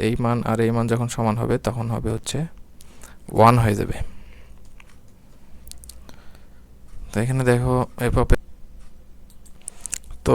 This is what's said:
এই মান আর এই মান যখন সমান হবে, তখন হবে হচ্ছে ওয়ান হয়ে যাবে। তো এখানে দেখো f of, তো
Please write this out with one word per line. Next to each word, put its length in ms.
এই 80
মান 140
আর 160
এই 100
মান 160
যখন 240
সমান 240
হবে, 140
তখন 280
হবে 220
হচ্ছে 220
ওয়ান 260
হয়ে 180
যাবে। 160
তো 140
এখানে 260
দেখো 240
f 100
of, 60
তো 80